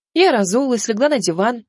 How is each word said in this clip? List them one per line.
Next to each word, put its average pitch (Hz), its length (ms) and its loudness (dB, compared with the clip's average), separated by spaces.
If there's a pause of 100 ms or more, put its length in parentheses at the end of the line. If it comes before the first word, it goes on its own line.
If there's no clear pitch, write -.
(140)
Я 339 180 4
разулась, 233 560 0
легла 233 200 0
на 285 100 0
диван 202 500 -2